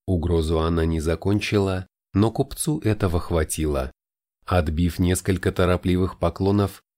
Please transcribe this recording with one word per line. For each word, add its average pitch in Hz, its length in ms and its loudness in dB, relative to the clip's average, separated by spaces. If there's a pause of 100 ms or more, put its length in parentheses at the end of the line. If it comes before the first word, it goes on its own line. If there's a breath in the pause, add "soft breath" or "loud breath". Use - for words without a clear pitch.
Угрозу 82 540 0
она 82 240 2
не 82 160 0
закончила, 95 840 0 (280)
но 107 160 4
купцу - 500 -4
этого 98 400 0
хватило. 78 720 -2 (520)
Отбив 85 540 0
несколько 92 540 0
торопливых 90 640 0
поклонов, 98 640 0 (160)